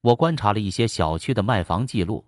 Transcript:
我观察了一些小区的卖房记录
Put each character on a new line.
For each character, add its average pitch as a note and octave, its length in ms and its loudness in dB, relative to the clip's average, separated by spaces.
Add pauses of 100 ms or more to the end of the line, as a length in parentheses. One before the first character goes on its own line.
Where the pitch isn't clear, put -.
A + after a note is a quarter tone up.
我 A#2+ 140 6
观 D#3+ 220 0
察 G#2 160 0
了 G#2+ 80 0
一 G2 100 -2
些 A#2 160 0
小 E2 320 -2
区 C3 160 -4
的 G#2+ 80 0
卖 G#2 220 2
房 G2 200 -2
记 G#2+ 200 -2
录 E2 240 -6